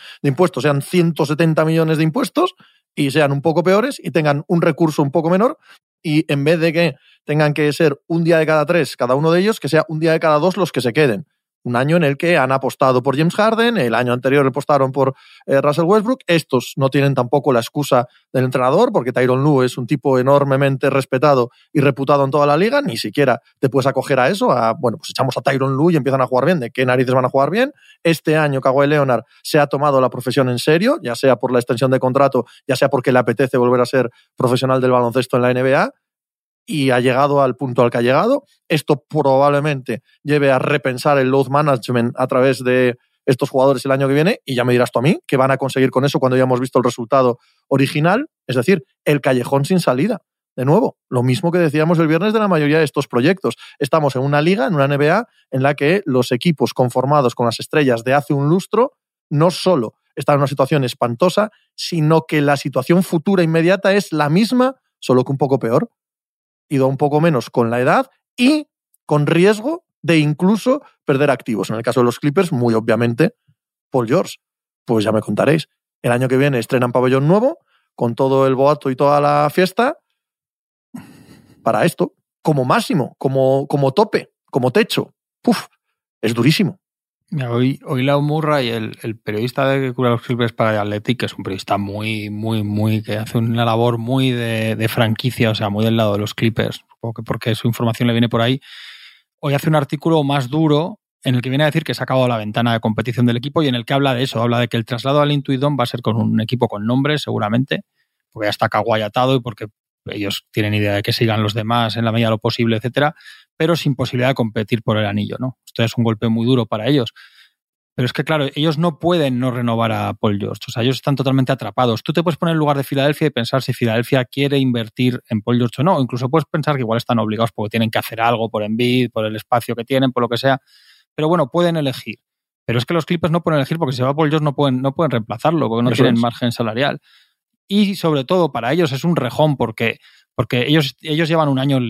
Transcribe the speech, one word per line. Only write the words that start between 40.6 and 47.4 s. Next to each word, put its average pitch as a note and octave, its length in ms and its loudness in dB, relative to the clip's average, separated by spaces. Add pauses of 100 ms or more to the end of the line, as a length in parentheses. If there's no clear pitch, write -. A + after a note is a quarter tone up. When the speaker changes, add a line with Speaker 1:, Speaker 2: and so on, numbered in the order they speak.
Speaker 1:
el C3 100 2
load C3+ 200 2
management B2+ 680 0
a B2+ 80 0
través B2+ 380 0
de B2+ 340 2 (300)
estos C#3 240 0
jugadores C3+ 340 2
el C3+ 60 0
año C3+ 160 0
que C3+ 80 2
viene, D#3+ 300 0
y C3+ 100 -6
ya A#2+ 80 0
me B2 100 2
dirás B2 180 2
tú - 60 0
a A#2 60 -2
mí G3+ 240 2
qué C#3 100 0
van C3 140 2
a C3 60 0
conseguir C3 340 0
con C3 140 0
eso C#3+ 140 0
cuando B2+ 180 0
ya C3 40 4
hemos B2+ 180 2
visto C3 200 0
el A#2 40 0
resultado B2 540 0 (300)